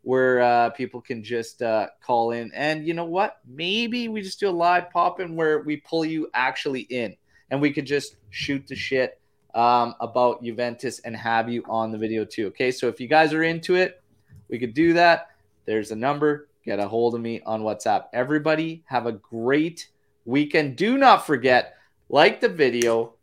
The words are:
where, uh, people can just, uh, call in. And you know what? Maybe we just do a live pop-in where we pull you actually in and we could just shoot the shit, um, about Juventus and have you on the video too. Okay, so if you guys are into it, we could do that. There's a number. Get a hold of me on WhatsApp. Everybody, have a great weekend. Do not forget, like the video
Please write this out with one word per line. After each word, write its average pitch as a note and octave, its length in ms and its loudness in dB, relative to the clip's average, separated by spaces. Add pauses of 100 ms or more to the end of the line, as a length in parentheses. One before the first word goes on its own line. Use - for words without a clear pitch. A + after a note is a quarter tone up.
where, B2+ 380 2
uh, A#2+ 280 4
people B2 320 -10
can A#2 220 -10
just, A#2 380 -8
uh, A2 260 0 (120)
call A#2 320 0
in. A#2 220 -8
And D3+ 340 -4
you E3+ 60 -4
know E3+ 120 -6
what? F#3 400 -4
Maybe G#3+ 600 -4
we G#3+ 140 -8
just F#3+ 180 -12
do G3+ 80 0
a F#3+ 40 0
live F3 400 2
pop-in F3+ 440 -2
where D#3 240 0
we D3+ 180 -6
pull D#3+ 280 -4
you D#3+ 280 -4
actually C3+ 480 -2
in A#2+ 360 -6 (320)
and C3+ 100 -2
we C#3+ 140 2
could C#3+ 120 -4
just C#3 300 -4 (140)
shoot C#3 380 -6
the C3 80 -12
shit, C3 440 -2 (360)
um, A#2+ 440 4
about A#2+ 440 0
Juventus A#2 560 -6
and A2+ 180 -12
have A#2 320 0
you A#2 180 -4
on A2+ 240 -2
the A2 60 -8
video A2 260 -4
too. G#2 240 -6
Okay, B2+ 240 -2
so B2+ 160 -4
if A#2 140 -4
you A#2+ 60 -10
guys D#3 260 4
are D#3+ 100 0
into E3 320 0
it, F3+ 260 0 (460)
we A#2 120 -8
could A2+ 160 -6
do E3 180 4
that. E3+ 380 4 (340)
There's A2 260 -2
a A2 40 -6
number. D3 520 0 (160)
Get G2+ 160 -4
a G2+ 80 -2
hold A#2 280 0
of A#2 60 -6
me A#2 240 -8
on A2 160 -4
WhatsApp. G#2+ 520 -2
Everybody, D#3 720 -2
have A#2+ 180 -2
a A#2 80 -2
great C3 720 -2 (380)
weekend. C#3+ 500 0
Do A3 220 0
not B3+ 280 6
forget, B2+ 500 2 (340)
like D3 320 4
the A#3 80 2
video A#2 720 2